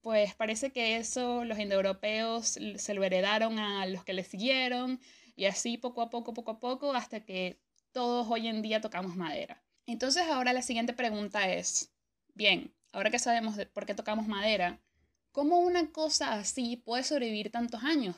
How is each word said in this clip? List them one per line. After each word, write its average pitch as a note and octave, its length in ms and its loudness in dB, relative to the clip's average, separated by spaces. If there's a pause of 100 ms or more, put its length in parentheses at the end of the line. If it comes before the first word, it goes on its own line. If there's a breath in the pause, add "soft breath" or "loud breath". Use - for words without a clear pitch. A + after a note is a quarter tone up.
pues G#3 340 4
parece A3 360 -2
que A3+ 260 0
eso A#3+ 480 -2
los A3 140 -4
indoeuropeos G#3+ 960 0
l-, G#3 220 -8
se G#3 160 -4
lo G3 100 2
heredaron G#3 540 4
a G3+ 280 -2
los F#3+ 180 -6
que G3 80 -6
les F#3 160 -4
siguieron, B3+ 720 0 (340 loud breath)
y F#3+ 120 0
así A#3 320 0
poco A#3+ 240 -4
a A#3 80 -4
poco, A#3 240 -6
poco A3+ 180 -8
a A3 80 -10
poco, C4+ 340 -2
hasta A#3 300 -4
que F#3 340 -4 (340)
todos A#3+ 380 0
hoy A3+ 180 0
en A3 140 -2
día G#3+ 180 0
tocamos F#3 360 -6
madera. D#3+ 460 -6 (240)
Entonces C4 420 2
ahora B3+ 240 2
la B3+ 100 0
siguiente A#3+ 300 -2
pregunta G#3 600 0
es, - 380 -2 (440)
bien, G3 380 2 (200)
ahora G3+ 180 0
que A#3+ 80 0
sabemos A3+ 380 0
de G3+ 100 -6
por G3+ 200 -8
qué G#3 80 -4
tocamos G#3+ 320 -4
madera, G3+ 540 0 (520)
¿cómo D4+ 260 4
una F4 320 4
cosa D4+ 420 0
así A#3 440 -2
puede A#3+ 280 -4
sobrevivir A3+ 460 0
tantos A#3 340 -4
años? C4+ 340 2